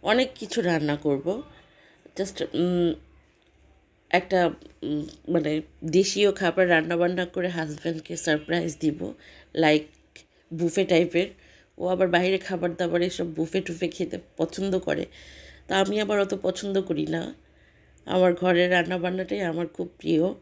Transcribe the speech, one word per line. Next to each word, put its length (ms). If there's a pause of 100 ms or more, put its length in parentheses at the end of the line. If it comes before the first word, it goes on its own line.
অনেক 340
কিছু 260
রান্না 340
করব। 460 (760)
Just, 360
উম, 400 (1160)
একটা, 420 (300)
উম, 260 (220)
মানে 320 (240)
দেশীয় 460
খাবার 380
রান্না 280
বান্না 280
করে 220
হাজব্যান্ডকে 720
সারপ্রাইজ 600
দিব, 340 (420)
like 640 (340)
বুফে 320
টাইপের। 420 (500)
ও 100
আবার 200
বাইরে 300
খাবার 380
দাবার 260
এসব 320
বুফে 280
টুফে 260
খেতে 300 (200)
পছন্দ 420
করে, 260 (640)
তা 120
আমি 220
আবার 180
অত 220
পছন্দ 400
করি 240
না। 300 (680)
আমার 280
ঘরের 380
রান্না 260
বান্নাটাই 440
আমার 260
খুব 300
প্রিয়। 440